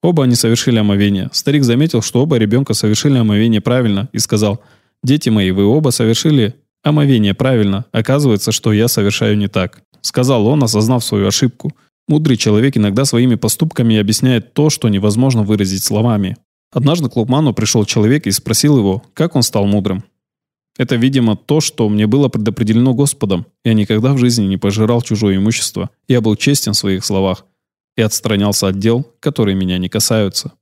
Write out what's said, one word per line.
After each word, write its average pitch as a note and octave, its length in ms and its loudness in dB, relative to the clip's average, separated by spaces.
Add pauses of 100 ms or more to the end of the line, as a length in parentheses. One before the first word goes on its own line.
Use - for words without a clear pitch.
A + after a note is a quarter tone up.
Оба E3 220 2
они B2 120 2
совершили A2+ 420 0
омовение. G2+ 540 0
Старик C#3+ 320 0
заметил, B2 360 2
что A#2+ 220 -2
оба D3+ 140 0
ребенка A2+ 380 0
совершили B2 440 0
омовение A2 420 2
правильно, A#2+ 520 -2
и - 80 -4
сказал: G#2+ 420 -2 (400)
«Дети C3+ 280 0
мои, G2+ 200 2
вы F#2+ 140 0
оба C3+ 260 2
совершили A#2 640 0 (300)
омовение C3+ 500 2
правильно. A2 560 0
Оказывается, A#2 600 0
что - 200 -2
я G#2+ 140 2
совершаю G#2 500 0
не G2+ 120 -2
так», - 340 -6 (180)
сказал B2+ 460 0
он, C#3+ 160 2
осознав A2 420 0
свою G2+ 220 0
ошибку. - 460 -2 (340)
Мудрый D#3 300 2
человек A2 400 0
иногда G#2 280 0
своими A#2+ 300 2
поступками A#2 640 0
объясняет A2 580 0
то, D3 160 2
что - 180 -2
невозможно G#2+ 540 0
выразить G2 400 -2
словами. G#2+ 540 -2 (340)
Однажды C#3+ 400 0
к - 60 -6
Лукману B2 360 0
пришел - 320 0
человек A2+ 420 0
и G2 40 -2
спросил C3 480 0
его, G2 240 0 (120)
как D#3+ 220 -2
он B2 60 2
стал G#2 240 -2
мудрым. G2+ 380 -2 (720)
Это, B2+ 180 -2
видимо, A#2+ 400 2
то, D3 240 -2
что - 280 -2
мне G#2 180 0
было C3+ 220 2
предопределено A2+ 680 0
Господом. A2 520 -2 (160)
Я A2+ 120 2
никогда A2 400 0
в C3+ 40 -2
жизни A#2+ 280 2
не F#2+ 100 0
пожирал A2 460 0
чужое G#2 340 0
имущество. G2 540 -4 (180)
Я B2 120 2
был G#2+ 140 2
честен C#3 380 -2
в G#2 60 -2
своих G2 260 -4
словах F#2+ 400 -2 (520)
и A2 60 0
отстранялся G#2 680 -2
от F#2+ 100 -2
дел, A#2 260 0 (160)
которые A2 340 -2
меня F#2 220 -2
не F2+ 140 -4
касаются. A2 720 -2